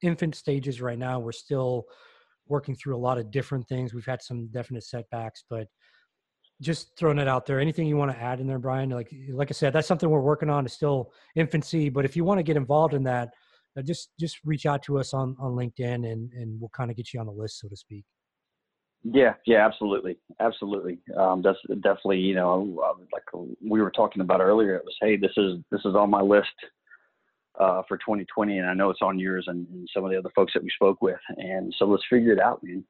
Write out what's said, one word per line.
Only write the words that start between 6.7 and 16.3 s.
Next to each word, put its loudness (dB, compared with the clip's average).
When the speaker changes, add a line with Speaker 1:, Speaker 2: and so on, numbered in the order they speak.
Speaker 1:
throwing 2
it 0
out 0
there. 0
Anything 0
you 2
wanna 0
add -4
in -4
there, -2
Brian? -2
Like, -6
like -2
I -6
said, 0
that's 2
something 2
we're 4
working 2
on. 2
It's -8
still -2
infancy, 0
but 0
if -2
you 0
wanna 2
get 2
involved 4
in 0
that, -2
uh, -6
just, -8
just -6
reach -2
out 0
to 0
us -4
on, -2
on -4
LinkedIn -4
and, -8